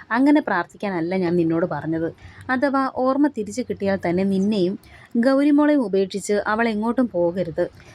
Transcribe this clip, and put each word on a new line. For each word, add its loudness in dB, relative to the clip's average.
"അങ്ങനെ 4
പ്രാർത്ഥിക്കാനല്ല -4
ഞാൻ 0
നിന്നോട് 2
പറഞ്ഞത്. -4
അഥവാ 0
ഓർമ്മ 2
തിരിച്ചു -6
കിട്ടിയാൽ -2
തന്നെ 0
നിന്നെയും 0
ഗൗരിമോളെയും 4
ഉപേക്ഷിച്ച് -2
അവൾ 0
എങ്ങോട്ടും -2
പോകരുത്. -2